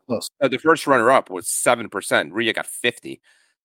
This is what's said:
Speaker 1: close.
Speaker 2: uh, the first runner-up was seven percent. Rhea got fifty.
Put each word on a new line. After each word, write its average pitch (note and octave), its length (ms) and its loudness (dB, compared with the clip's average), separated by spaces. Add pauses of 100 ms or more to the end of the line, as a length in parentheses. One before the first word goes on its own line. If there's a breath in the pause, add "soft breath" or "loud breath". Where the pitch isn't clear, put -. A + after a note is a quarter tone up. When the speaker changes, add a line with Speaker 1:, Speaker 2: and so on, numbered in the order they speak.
Speaker 1:
close. A2+ 220 -6 (100)
Speaker 2:
uh, C3+ 80 2
the B2 100 -4
first D#3 280 2
runner-up B2 440 4
was F2+ 180 -8
seven A#2 400 0
percent. F#2+ 440 -2
Rhea A2 200 -2
got - 140 -6
fifty. - 540 -6 (440)